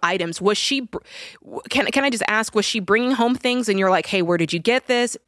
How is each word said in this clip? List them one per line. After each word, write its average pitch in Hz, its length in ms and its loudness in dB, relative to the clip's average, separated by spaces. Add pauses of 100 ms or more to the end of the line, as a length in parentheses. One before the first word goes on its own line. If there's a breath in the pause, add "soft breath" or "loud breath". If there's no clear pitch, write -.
items. 170 380 -2
Was 202 160 2
she, 269 260 -2
br-, - 160 -12 (440 loud breath)
w-, - 260 -12
can, - 180 0
can 277 180 2
I 277 60 2
just 233 180 -2
ask, 220 260 0
was 208 100 2
she - 160 -4
bringing 220 320 2
home 240 220 2
things 247 340 0
and 196 100 2
you're 190 120 4
like, 175 160 2
"Hey, 190 160 0
where 175 160 2
did 165 140 0
you 170 80 -2
get 240 260 0
this?" 240 300 0 (120)